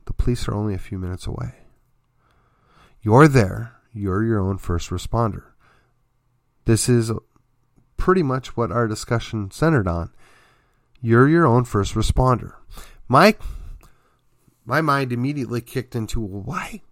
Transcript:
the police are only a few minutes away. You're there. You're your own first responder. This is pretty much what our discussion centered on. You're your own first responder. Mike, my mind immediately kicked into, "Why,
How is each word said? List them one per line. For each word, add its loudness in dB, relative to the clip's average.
the -8
police -2
are -4
only -2
a -6
few -10
minutes -8
away. -10
You're 8
there. 0
You're -4
your 0
own -2
first -4
responder. -4
This 2
is 2
pretty 2
much -4
what -2
our 0
discussion -6
centered 0
on. -4
You're 6
your 4
own 4
first -2
responder. 0
Mike, 4
my 0
mind 0
immediately -4
kicked -8
into, -4
"Why, -8